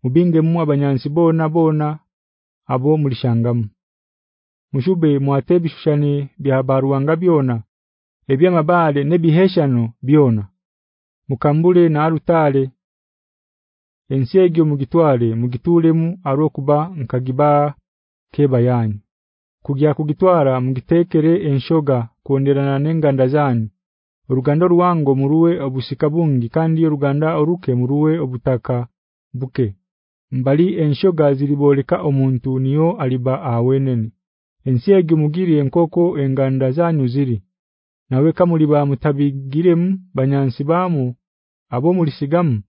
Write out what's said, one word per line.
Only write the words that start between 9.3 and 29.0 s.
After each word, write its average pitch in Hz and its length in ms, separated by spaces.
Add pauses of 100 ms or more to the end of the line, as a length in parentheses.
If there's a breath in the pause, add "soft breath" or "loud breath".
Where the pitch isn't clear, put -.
byona. 131 420 (840)
Mukambule 165 640
na 151 160
alutale. 151 640 (1400)
Ensi 135 300
egyo 165 260
mugitwale, 139 680
mugitulemu 160 880
arokuba 147 540 (200)
nkagiba 143 800 (580)
keba 131 260
yanyu. 117 400 (640)
Kugya 143 300
kugitwara 151 680
mugitekere 160 720 (160)
enshoga 139 600 (140)
konderana 139 560
n'enganda 147 480
zanyu. 131 400 (640)
Oruganda 143 380
ruwango 170 480
muruwe 156 360 (100)
obusika 131 480
bungi, 147 400
kandi 160 360
oruganda 147 520
oruke 165 380
muruwe 147 440
obutaka 127 680 (460)